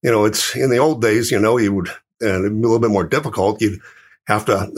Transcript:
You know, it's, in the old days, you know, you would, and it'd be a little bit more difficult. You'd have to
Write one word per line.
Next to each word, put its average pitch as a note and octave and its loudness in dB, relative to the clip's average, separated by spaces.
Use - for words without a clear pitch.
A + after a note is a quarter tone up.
You B2+ 0
know, G#2+ 4
it's, - -2
in B2+ 0
the A#2+ 2
old C#3 0
days, A2+ 2
you A#2 0
know, A2+ 2
you G2+ 2
would, F2 -4
and F#2+ 0
it'd G#2 -2
be G#2+ -4
a A2+ -2
little A#2 2
bit A2+ 2
more G2 2
difficult. G#2+ -2
You'd G2+ -2
have G#2+ -2
to G2 -2